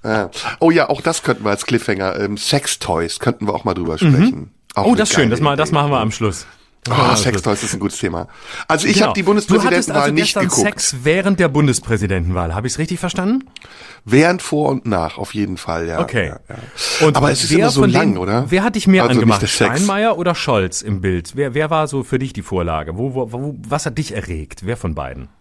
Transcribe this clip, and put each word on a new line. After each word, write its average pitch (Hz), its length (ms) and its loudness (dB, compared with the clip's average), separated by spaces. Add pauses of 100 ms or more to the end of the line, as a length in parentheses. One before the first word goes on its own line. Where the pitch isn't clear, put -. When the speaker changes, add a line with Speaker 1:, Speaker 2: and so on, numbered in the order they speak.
Speaker 1:
Ja. 110 260 -2 (300)
Oh 165 100 6
ja, 165 180 4
auch 139 120 -2
das 165 240 -2
könnten 110 200 -2
wir 107 60 2
als 101 160 -2
Cliffhanger, 98 540 -2
ähm, 101 160 -2
Sextoys, - 840 -2
könnten - 300 -2
wir 95 60 -2
auch - 100 -6
mal 98 100 0
drüber 82 200 -4
Speaker 2:
Mhm. 147 200 4
Speaker 1:
sprechen. 185 360 2 (240)
Auch 101 100 0
Speaker 2:
Oh, 196 40 4
Speaker 1:
eine 233 100 6
Speaker 2:
das 214 100 0
ist - 80 0
schön, 160 80 4
Speaker 1:
geile 113 60 2
Speaker 2:
das 117 100 -2
ma-, 147 160 2
das 151 140 -2
Speaker 1:
Idee. 143 80 2
Speaker 2:
machen 147 120 0
wir 139 100 0
am 110 120 -2
Schluss. 104 340 -4 (380)
Das 117 100 -2
Speaker 1:
Oh, 113 40 2
Speaker 2:
machen 131 80 4
wir 127 40 4
am 120 60 2
Schluss. 104 80 0
Speaker 1:
Sextoys 104 400 0
ist 107 100 -6
ein 104 60 -8
gutes 98 180 -4
Thema. 87 300 -4 (400)
Also 156 180 0
ich 285 80 2
Speaker 2:
Genau. 208 140 4
Speaker 1:
hab 107 60 -2
die 202 100 -4
Bundespräsidentenwahl 180 480 4
Speaker 2:
Du 175 160 0
hattest 147 160 2
also 143 100 2
Speaker 1:
nicht 156 80 2 (120)
Speaker 2:
gestern 202 100 0
Speaker 1:
geguckt. 202 360 0
Speaker 2:
Sex - 220 -2
während 180 380 2
der 170 80 4
Bundespräsidentenwahl, 95 1040 0
hab 95 100 -4
ich's 123 140 -4
richtig 165 220 -4
verstanden? 196 420 -2 (600)
Speaker 1:
Während, 160 380 4
vor 151 260 0
und 135 180 -2
nach, 87 320 0
auf - 160 -8
jeden 98 220 -2
Fall, 82 320 -4
ja. 82 100 -4
Speaker 2:
Okay. 117 300 -2
Speaker 1:
Ja, - 100 -12 (100)
ja. - 600 -2
Speaker 2:
Und 139 80 2
Speaker 1:
Aber 143 160 4
es 135 100 0
ist - 80 -2
Speaker 2:
wer 156 80 4
Speaker 1:
immer 214 120 4
so 135 100 2
Speaker 2:
von 131 100 6
Speaker 1:
lang, 123 200 2
Speaker 2:
denen, 95 80 0
Speaker 1:
oder? 101 320 0
Speaker 2:
wer 113 120 2
hat 226 140 0
dich 214 100 0
mehr 190 160 6
Speaker 1:
Also 123 120 4
nicht 120 80 4
Speaker 2:
angemacht, 107 200 4
Speaker 1:
der 107 60 -2
Sex. - 300 2
Speaker 2:
Steinmeier 202 380 2
oder 170 200 0
Scholz 98 460 -2
im 101 180 -4
Bild? 90 340 -2
Wer, 135 200 -4
wer 151 160 -2
war 156 180 0
so 135 160 -4
für 131 160 -2
dich 135 120 -6
die 101 100 -10
Vorlage? 82 540 -4
Wo, 123 180 -4
wo, 123 180 -4
wo, 135 240 -8 (100)
was 147 200 -4
hat 139 120 -6
dich 156 160 -6
erregt? 85 500 -8
Wer 104 120 -4
von 82 180 -6
beiden? 65 340 -10 (120)